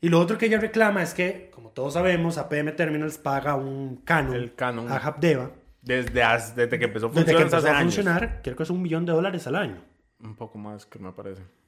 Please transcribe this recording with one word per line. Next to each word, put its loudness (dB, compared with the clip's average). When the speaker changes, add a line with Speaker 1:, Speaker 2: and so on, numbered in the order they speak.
Speaker 1:
Y 2
lo 6
otro 2
que 0
ella 2
reclama 2
es -4
que, -4
como -20
todos -6
sabemos, 2
A -6
P -2
M -2
Terminals -2
paga -2
un -6
canon 0
Speaker 2:
El -6
canon. -4
Speaker 1:
a -2
Habdeba. 0
Speaker 2:
Desde 0
as-, 4
desde 2
que 0
empezó -2
a 0
Speaker 1:
Desde 4
que 6
Speaker 2:
funcionar -
Speaker 1:
empezó 4
Speaker 2:
hace 2
Speaker 1:
a 4
Speaker 2:
años. 2
Speaker 1:
funcionar, 0
creo -8
que -4
es -8
un -2
millón -2
de 0
dólares 0
al -4
año. -4
Speaker 2:
Un -14
poco -14
más, -14
que -20
me -14
parece. -14